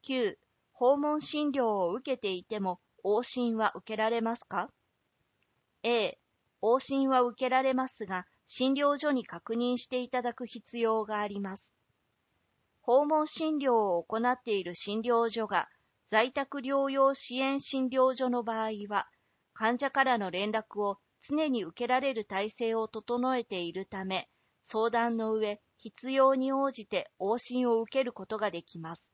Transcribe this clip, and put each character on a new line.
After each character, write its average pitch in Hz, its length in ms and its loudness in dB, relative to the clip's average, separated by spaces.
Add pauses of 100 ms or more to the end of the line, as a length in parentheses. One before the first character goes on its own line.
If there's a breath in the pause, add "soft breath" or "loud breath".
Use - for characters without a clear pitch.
九、 240 340 -2 (360)
訪 262 240 4
問 302 240 0
診 294 300 -2
療 254 160 2
を 190 260 0
受 254 200 -4
け 247 40 -2
て 202 140 -4
い 180 120 -6
て 214 160 -6
も 185 200 -2 (240)
往 208 200 2
診 240 320 -2
は 220 200 2
受 196 180 -10
け 214 40 -4
ら 220 120 2
れ 233 100 0
ま 226 160 -2
す - 100 -20
か？ 190 240 -4 (1120)
A、 226 340 2 (440)
往 233 180 4
診 269 300 0
は 254 120 4
受 247 240 0
け 254 40 0
ら 262 120 4
れ 262 120 2
ま 262 140 0
す - 180 -10
が、 180 200 -6 (200)
診 262 280 0
療 285 240 2
所 302 140 0
に 254 140 0
確 - 280 -10
認 240 240 0
し 240 100 -6
て 254 140 -2
い 247 80 -8
た 247 120 -2
だ 240 120 -4
く 247 120 -8
必 233 320 -12
要 220 280 2
が 214 140 -4
あ 208 80 -2
り 202 120 -6
ま 196 180 -6
す。 - 80 -20 (1160)
訪 262 240 4
問 302 220 2
診 311 300 -2
療 269 180 2
を 190 280 2
行 220 140 -6
っ 247 240 0
て 220 140 -2
い 196 80 -2
る 175 120 -8
診 208 260 -4
療 233 280 2
所 226 180 -4
が 185 220 -2 (400 soft breath)
在 233 240 2
宅 277 260 -4
療 269 300 0
養 269 240 4
支 254 240 -6
援 269 240 0
診 262 260 -2
療 262 260 4
所 254 160 0
の 240 140 0
場 220 220 -2
合 220 60 -4 (180)
は、 202 180 -2 (460)
患 233 260 2
者 269 120 0
か 269 120 2
ら 254 140 4
の 202 120 -4
連 190 220 -2
絡 214 300 -4
を 202 160 -2 (240)
常 302 280 -2
に 240 140 0
受 175 220 -6
け - 20 -4
ら 254 120 4
れ 269 140 0
る 220 120 -4
体 202 240 -2
制 226 260 -2
を 220 120 0
整 247 500 -2
え 233 60 -2
て 190 180 -6
い 170 100 -4
る 185 140 -8
た 190 180 -8
め、 190 240 -4 (360)
相 226 260 0
談 233 280 2
の 220 160 0
上、 214 280 -2 (160)
必 - 340 -12
要 269 240 6
に 262 160 0
応 269 180 0
じ 226 160 -8
て - 240 -2 (100)
往 208 180 0
診 247 320 0
を 226 120 4
受 226 100 -6
け 269 120 0
る 240 80 -2
こ 196 140 -12
と 214 120 -4
が 208 140 -2
で 170 100 -8
き - 160 -18
ま 165 180 -10
す。 - 180 -20